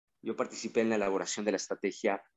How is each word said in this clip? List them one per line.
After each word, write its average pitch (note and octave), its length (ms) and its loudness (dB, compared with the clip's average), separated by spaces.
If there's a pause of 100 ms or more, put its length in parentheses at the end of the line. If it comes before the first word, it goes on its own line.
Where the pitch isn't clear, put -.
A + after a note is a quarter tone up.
(200)
yo A2 160 -4
participé A#2 460 0
en A2+ 80 4
la A2+ 40 4
elaboración G2 500 0
de G#2 60 2
la G2 60 2
estrategia G2 680 -2 (140)